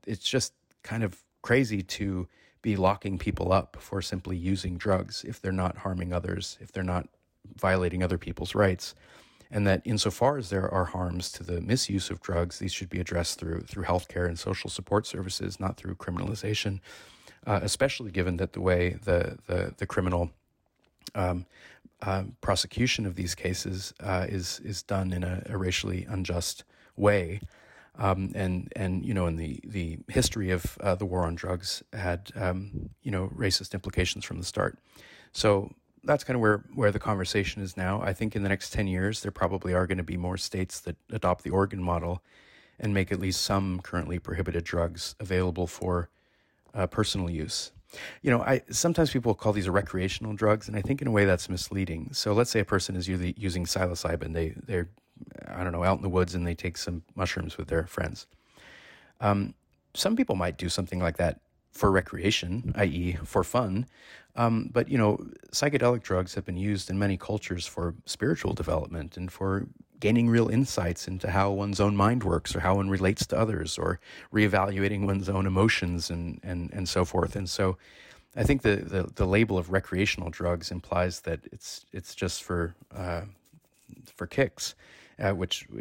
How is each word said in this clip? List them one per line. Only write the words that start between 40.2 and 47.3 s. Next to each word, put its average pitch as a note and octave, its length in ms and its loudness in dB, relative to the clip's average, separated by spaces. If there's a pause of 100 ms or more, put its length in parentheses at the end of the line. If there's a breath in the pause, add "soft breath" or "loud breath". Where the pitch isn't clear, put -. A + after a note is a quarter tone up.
states - 420 -4
that - 160 -6 (140)
adopt F2+ 340 0
the - 60 -6
Oregon G2 320 2
model E2+ 400 -2 (560 soft breath)
and G#2+ 160 0
make F#2+ 180 2
at F#2 80 0
least F#2+ 220 0
some F#2+ 380 2
currently F2 380 -4
prohibited E2+ 460 -2
drugs E2+ 560 -2
available F2+ 460 0
for, F2 420 -2 (640)
uh, F#2+ 140 0
personal G2 420 0
use. - 440 -4 (500 loud breath)